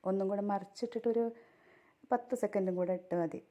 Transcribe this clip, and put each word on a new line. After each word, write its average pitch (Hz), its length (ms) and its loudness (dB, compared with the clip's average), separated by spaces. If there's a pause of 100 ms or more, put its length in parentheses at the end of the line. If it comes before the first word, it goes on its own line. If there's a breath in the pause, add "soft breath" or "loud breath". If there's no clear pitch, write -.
ഒന്നും 190 220 2
കൂടെ 202 200 -2
മറിച്ചിട്ടിട്ടൊരു 233 720 0 (840 loud breath)
പത്ത് 247 300 0
സെക്കൻഡും 196 380 0
കൂടെ 180 220 2
ഇട്ട് 175 200 -4
മതി. 165 300 -2